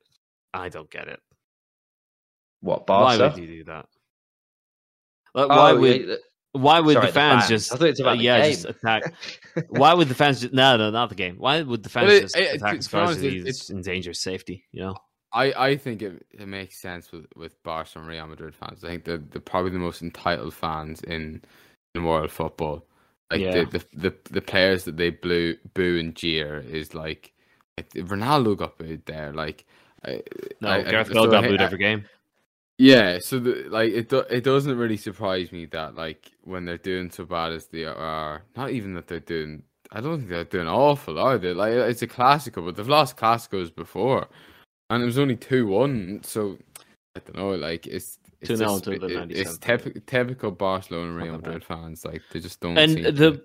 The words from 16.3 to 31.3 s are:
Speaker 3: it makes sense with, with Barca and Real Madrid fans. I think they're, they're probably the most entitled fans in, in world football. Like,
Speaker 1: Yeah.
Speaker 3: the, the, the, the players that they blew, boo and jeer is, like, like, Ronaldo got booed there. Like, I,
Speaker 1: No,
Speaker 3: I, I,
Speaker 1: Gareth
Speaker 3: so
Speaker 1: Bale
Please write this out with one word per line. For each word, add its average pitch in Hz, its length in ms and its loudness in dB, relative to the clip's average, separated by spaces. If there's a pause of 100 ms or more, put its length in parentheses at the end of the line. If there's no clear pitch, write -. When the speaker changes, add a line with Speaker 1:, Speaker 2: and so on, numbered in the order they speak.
Speaker 3:
it 104 160 -18
makes 98 320 -12
sense 87 320 -14
with, 80 140 -18 (100)
with - 280 -18
Barca 80 360 -10
and 80 80 -16
Real 80 180 -12
Madrid 78 300 -16
fans. 85 300 -16
I - 20 -10
think 85 160 -10
they're, 85 140 -6
they're 73 240 -14
probably 92 300 -4
the 92 80 -6
most 87 220 -6
entitled 82 520 -6
fans 80 480 -8
in, 80 400 -10 (520)
in 85 120 -4
world 80 260 0
football. 80 540 -6 (440)
Like, 82 120 -2
Speaker 1:
Yeah. 90 240 0
Speaker 3:
the, - 0 -
the, 87 200 -6 (260)
the, - 40 -12 (160)
the 95 100 -4
players 95 440 2
that 80 100 -8
they 85 140 0
blew, 85 480 -2 (160)
boo 87 260 0
and 82 160 -6
jeer 76 440 -4
is, 73 340 -10
like, 78 400 -12 (420)
like, - 200 -14
Ronaldo 104 600 0
got 87 220 -8
booed 80 300 -12
there. 76 260 -10
Like, 78 320 -8 (400)
I, - 160 -8 (400)
Speaker 1:
No, 107 80 -4
Speaker 3:
I, 98 80 2
I, 98 60 0
Speaker 1:
Gareth 110 240 0
Speaker 3:
so 110 80 -6
Speaker 1:
Bale 113 160 6